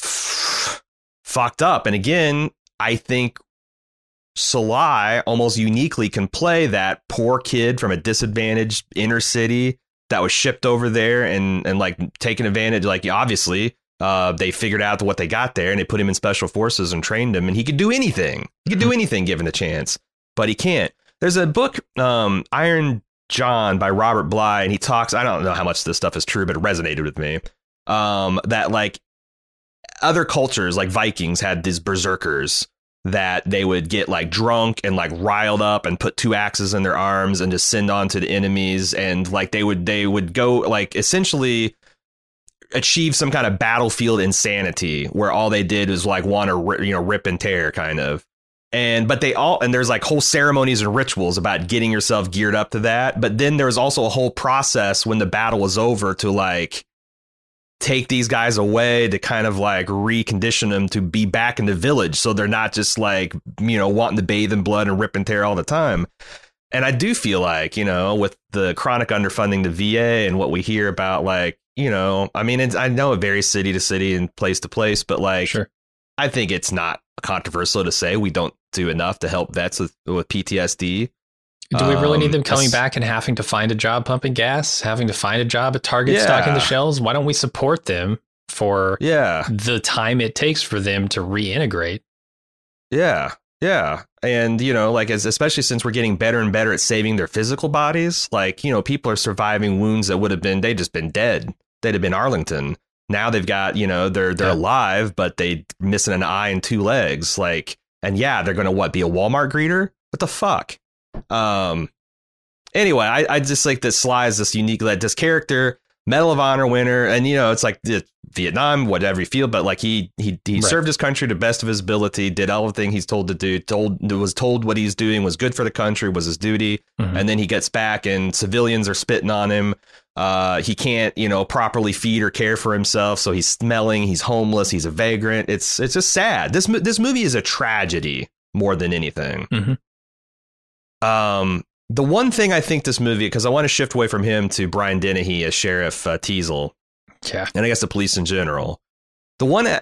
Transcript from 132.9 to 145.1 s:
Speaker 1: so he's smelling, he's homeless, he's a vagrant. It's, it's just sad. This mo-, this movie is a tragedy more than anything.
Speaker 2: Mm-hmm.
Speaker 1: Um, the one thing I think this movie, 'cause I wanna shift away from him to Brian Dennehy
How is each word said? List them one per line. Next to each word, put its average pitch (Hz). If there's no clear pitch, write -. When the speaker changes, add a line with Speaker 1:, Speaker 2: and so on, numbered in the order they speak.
Speaker 1:
so 95
he's 90
smelling, 110
he's 98
homeless, 107
he's 82
a 82
vagrant. 110
It's, -
it's 127
just 185
sad. 147
This 190
mo-, 220
this 220
movie 254
is 135
a 107
tragedy 87
more 98
than 87
anything. 76
Speaker 2:
Mm-hmm. 110
Speaker 1:
Um, 101
the 123
one 214
thing 202
I 165
think 156
this 123
movie, 110
'cause 117
I 123
wanna 147
shift 135
away 117
from 104
him 107
to 95
Brian 98
Dennehy 90